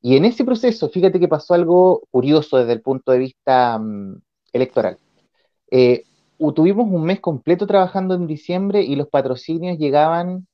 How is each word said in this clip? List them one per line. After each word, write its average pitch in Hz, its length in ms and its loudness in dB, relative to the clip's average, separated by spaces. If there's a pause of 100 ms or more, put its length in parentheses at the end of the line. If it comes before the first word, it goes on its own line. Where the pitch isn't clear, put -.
Y 127 140 4
en 147 80 4
ese 240 200 0
proceso, 233 460 -2
fíjate 185 300 0
que 175 80 2
pasó 156 260 -2
algo 175 560 4
curioso 143 480 0
desde 120 140 2
el 113 100 -2
punto 131 300 -2
de 127 60 4
vista, 127 600 0
mm, 101 420 -10 (320)
electoral. 120 460 -2 (720)
Eh, 123 340 4 (340)
u-, 151 140 -2
tuvimos 196 380 2
un 170 140 -2
mes 185 160 -2
completo 175 460 -4
trabajando 185 480 0
en 180 120 -4
diciembre 185 560 -4
y 139 140 -2
los 139 120 -6
patrocinios 160 680 -4
llegaban 165 760 -2